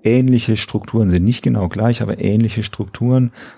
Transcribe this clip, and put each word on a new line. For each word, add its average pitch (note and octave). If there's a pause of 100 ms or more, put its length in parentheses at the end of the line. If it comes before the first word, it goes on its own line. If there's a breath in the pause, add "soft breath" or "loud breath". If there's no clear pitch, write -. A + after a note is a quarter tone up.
ähnliche A#2+
Strukturen G#2+
sind, F2+
nicht A#2+
genau G#2+
gleich, A2+
aber G#2
ähnliche G#2+
Strukturen, A#2+ (240 loud breath)